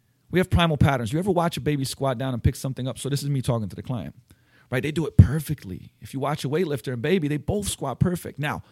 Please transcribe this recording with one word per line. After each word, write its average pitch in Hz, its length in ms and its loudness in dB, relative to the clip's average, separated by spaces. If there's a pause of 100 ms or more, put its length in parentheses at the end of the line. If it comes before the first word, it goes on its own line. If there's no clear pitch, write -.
(320)
we 160 80 4
have 180 100 2
primal 165 280 4
patterns. 123 360 4
You 156 60 0
ever 196 120 0
watch 170 260 2
a 143 40 -8
baby 139 220 0
squat 135 340 -2
down 131 160 -4
and 117 100 -6
pick 147 120 2
something 131 320 -6
up?" 123 100 -6
So 131 120 -6
this 139 120 0
is 143 80 -4
me 135 120 0
talking 113 280 0
to - 60 -12
the 98 80 -10
client, 101 320 -8 (540)
right? 127 140 -2
They 147 80 -2
do 156 160 -2
it - 100 4
perfectly. 135 840 2
If - 140 -16
you 139 60 -6
watch 139 260 -2
a 131 40 -4
weightlifter 147 440 -2
and 120 80 -6
baby, 156 260 0
they 147 100 -2
both 190 300 -4
squat 135 320 -6
perfect. - 380 -2
Now, 135 240 -4 (100)